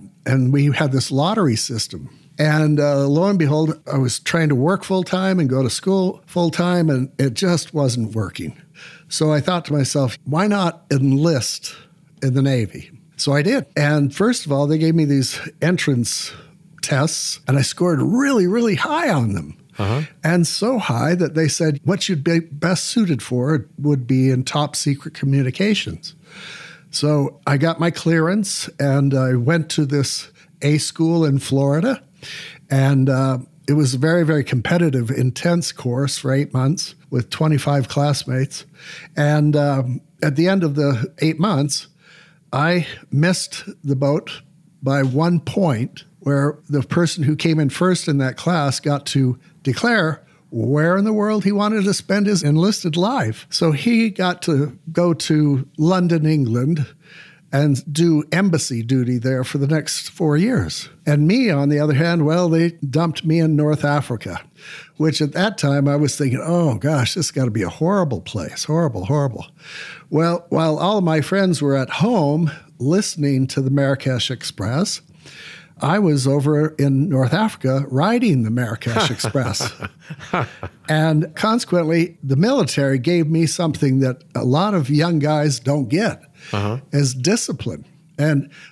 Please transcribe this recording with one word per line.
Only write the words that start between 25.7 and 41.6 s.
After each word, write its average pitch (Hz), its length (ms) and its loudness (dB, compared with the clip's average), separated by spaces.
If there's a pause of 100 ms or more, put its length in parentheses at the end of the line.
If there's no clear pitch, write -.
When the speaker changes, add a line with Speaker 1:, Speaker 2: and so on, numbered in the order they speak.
Speaker 1:
So 147 560 0
I 143 120 2
got 165 200 2
my 170 120 2
clearance, 170 800 0 (120)
and 139 340 2
I 131 200 2
went 151 360 0
to 151 160 0
this 139 460 -4 (300)
A 147 160 2
school 165 460 0
in 139 140 2
Florida, 139 640 0 (680)
and, 135 400 4
uh, 131 300 0 (300)
it 143 60 2
was 139 200 2
a 127 40 -4
very, 160 260 2
very 151 180 2
competitive, 131 680 0
intense 160 640 -2
course 127 460 -4
for 131 140 -2
eight 139 200 0
months 135 420 -2 (160)
with 123 200 -2
twenty-five 143 580 0
classmates. 139 760 -2 (520)
And, 147 380 2
um, 135 460 0 (220)
at 151 120 -2
the 165 140 2
end 190 160 2
of 147 100 -2
the 143 440 0
eight 156 200 0
months, 147 480 0 (640)